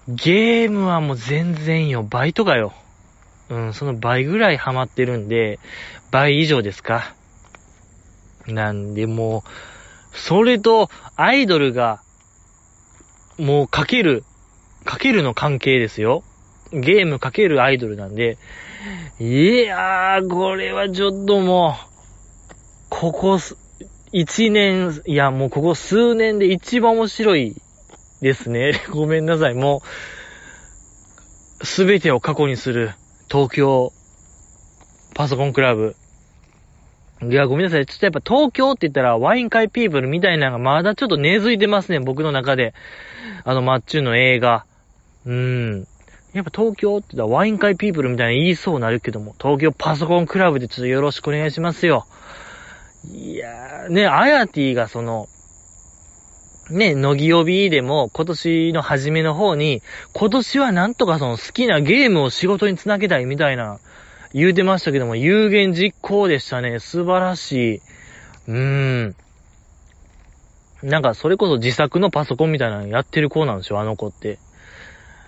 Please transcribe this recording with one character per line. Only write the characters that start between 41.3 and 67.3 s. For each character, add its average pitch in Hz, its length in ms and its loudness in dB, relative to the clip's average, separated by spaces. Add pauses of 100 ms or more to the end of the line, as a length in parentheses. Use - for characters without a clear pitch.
付 226 140 2
い 214 40 0
て 202 80 2
ま 208 160 2
す 185 100 -6
ね。 156 80 0
僕 131 220 -4
の 156 100 0
中 135 240 0
で。 120 200 -2 (680)
あ 127 120 -2
の、 127 80 0
マ 131 140 0
ッ 113 40 -4
チ - 160 -6
ュ 151 40 0
ン - 20 -2
の 117 140 0
映 127 220 4
画。 117 260 2 (600)
う 123 80 -6
ん。 123 540 -4 (460)
や 190 100 -4
っ - 20 -8
ぱ 165 100 -12
東 214 200 0
京 208 220 0
っ - 40 -2
て - 140 -18
言 120 100 -2
っ - 20 -2
た 110 40 0
ら 123 40 2
ワ 170 120 4
イ - 40 2
ン 208 60 -2
会 202 180 2
ピ 208 140 -2
ー 185 40 -4
プ 151 100 -2
ル 127 60 -2
み 120 80 -4
た 120 80 0
い 117 100 0
な 135 40 0
言 175 120 2
い 165 40 0
そ 170 200 -4
う 135 40 -2
な 113 120 -2
る 117 80 -2
け - 100 -6
ど 107 100 -8
も、 104 220 -14
東 139 180 2
京 151 120 4
パ 156 240 -2
ソ 151 100 -4
コ 175 160 2
ン 165 60 -2
ク - 100 -4
ラ 185 140 4
ブ 139 80 0
で 123 80 -8
ち - 60 -12
ょ - 20 -14
っ - 20 -12
と 123 80 -6
よ 127 160 0
ろ 147 80 0
し - 100 -8
く - 100 -6
お - 20 -2
願 151 160 -2
い 147 40 -4
し 147 80 -8
ま 165 140 -2
す 175 140 -2
よ。 131 180 2 (1080)
い - 240 -12
や - 520 -14
ー、 - 20 -12
ね、 196 180 2
ア 165 200 4
ヤ 277 200 4
テ - 140 -4
ィ 135 120 0
が 120 140 0
そ 117 140 -8
の、 113 260 -6 (1400)
ね、 175 260 2
乃 139 240 2
木 160 140 4
帯 180 360 2
で 147 120 2
も 131 320 0
今 160 140 -4
年 165 460 0
の 160 80 -2
初 139 300 -2
め 160 120 0
の 156 100 0
方 180 220 0
に、 147 260 0 (320)
今 214 160 0
年 254 300 0
は 262 120 2
な 180 160 2
ん 233 80 -4
と 254 100 2
か 160 140 0
そ 139 80 -2
の 117 100 -4
好 - 140 -14
き 247 160 0
な 160 140 2
ゲ 233 260 4
ー - 20 4
ム 170 120 4
を 131 80 2
仕 - 180 -4
事 202 220 0
に 185 80 -2
つ - 100 -8
な 208 100 0
げ 196 120 -2
た 156 100 2
い 123 60 -4
み 135 100 -4
た 147 160 0
い 131 60 -4
な 107 220 -8 (540)
言 160 180 4
う - 20 2
て 190 100 2
ま 190 160 2
し - 60 -8
た 151 80 -2
け 139 60 2
ど 123 60 -2
も、 113 120 -4
有 202 320 2
言 196 240 2
実 185 280 -2
行 202 280 0
で 143 100 2
し - 100 -12
た 127 120 -4
ね。 120 180 -4
素 170 260 -6
晴 180 140 2
ら 185 160 -2